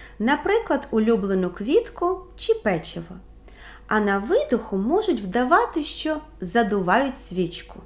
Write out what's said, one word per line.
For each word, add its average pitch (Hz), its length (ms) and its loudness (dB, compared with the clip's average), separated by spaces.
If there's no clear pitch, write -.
наприклад, 294 720 0
улюблену 196 600 2
квітку 359 680 0
чи - 180 0
печиво. 180 600 -4
А 214 140 2
на 196 180 2
видиху 247 580 0
можуть 269 440 2
вдавати, 285 640 2
що - 320 -4
задувають 208 760 2
свічку. - 680 -6